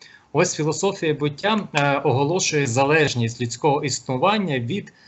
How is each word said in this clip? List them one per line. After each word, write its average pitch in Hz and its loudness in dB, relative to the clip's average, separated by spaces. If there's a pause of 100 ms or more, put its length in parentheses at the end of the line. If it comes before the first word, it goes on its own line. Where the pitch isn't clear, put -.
(360)
Ось 175 2
філософія 156 -2
буття, 151 -2
е, 143 2
оголошує 143 0
залежність 131 2
людського 139 0
існування 147 -2
від 131 -6 (160)